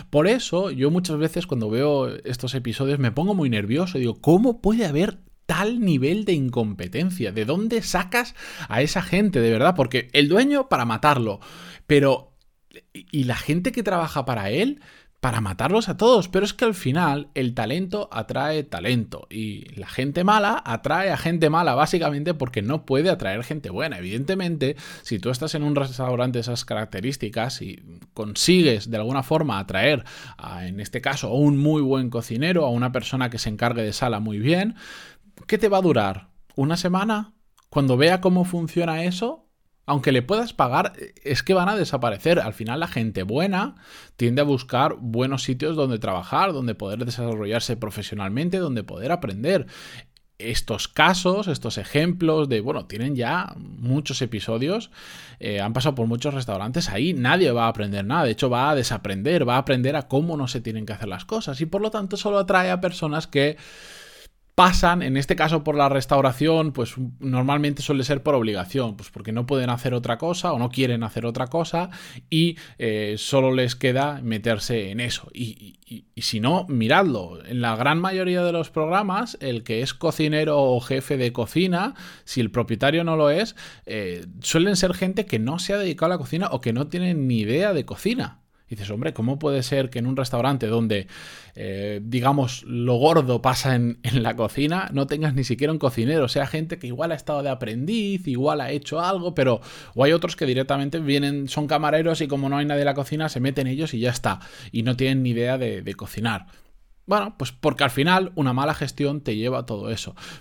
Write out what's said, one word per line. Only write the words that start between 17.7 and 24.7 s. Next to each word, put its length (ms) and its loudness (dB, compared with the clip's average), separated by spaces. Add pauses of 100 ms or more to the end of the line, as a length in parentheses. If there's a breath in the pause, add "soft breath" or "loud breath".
atrae 520 -2
talento 640 -2
y 340 -8 (160)
la 80 -12
gente 380 -2
mala 400 4
atrae 460 -2
a 60 0
gente 320 2
mala, 260 4
básicamente 580 0
porque 280 -4
no 240 -2
puede 240 2
atraer 360 -2
gente 240 -8
buena. 300 -6
Evidentemente, 760 -2 (260 loud breath)